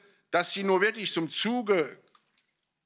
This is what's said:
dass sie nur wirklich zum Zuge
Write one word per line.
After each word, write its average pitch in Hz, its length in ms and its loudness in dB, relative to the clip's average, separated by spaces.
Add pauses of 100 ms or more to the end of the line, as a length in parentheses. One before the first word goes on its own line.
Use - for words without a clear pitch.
(320)
dass 170 220 0
sie 196 100 -2
nur 190 180 2
wirklich 214 320 0
zum 165 160 -2
Zuge 208 680 0 (880)